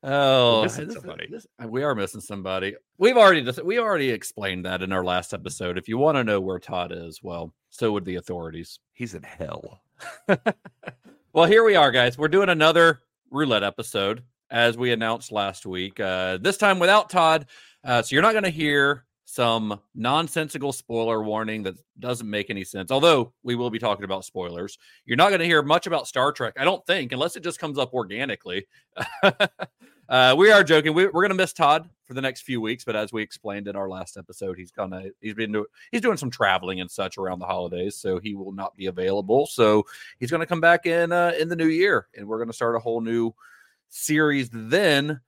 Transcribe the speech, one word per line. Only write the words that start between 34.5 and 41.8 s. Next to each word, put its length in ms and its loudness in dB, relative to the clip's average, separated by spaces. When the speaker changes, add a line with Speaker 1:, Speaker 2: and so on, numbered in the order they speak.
Speaker 1:
he's 140 -20
gonna, 360 -10
he's 140 -10
been 180 -6
do-, 140 -4
he's 100 -4
doing 140 0
some 140 -6
traveling 500 0
and 120 -10
such 260 -6
around 220 -6
the 80 -10
holidays, 480 -6
so 240 -4
he 160 -10
will 160 -12
not 260 -12
be 80 -10
available. 600 0
So 360 4
he's 100 -8
gonna 160 -2
come 160 -4
back 240 4
in, 260 0
uh, 280 2
in 100 -2
the 60 -2
new 100 0
year, 500 2